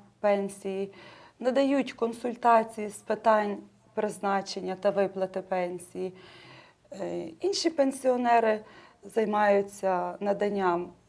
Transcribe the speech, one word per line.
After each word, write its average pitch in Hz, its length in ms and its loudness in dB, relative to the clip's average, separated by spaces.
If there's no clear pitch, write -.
пенсії, 196 760 -2
надають 262 540 0
консультації 233 960 0
з 196 80 -12
питань 214 600 2
призначення 196 880 -4
та 202 80 2
виплати 190 520 -2
пенсії. 180 720 -6
Е, 175 180 -6
інші 359 300 0
пенсіонери 247 920 2
займаються 202 1160 2
наданням 196 720 0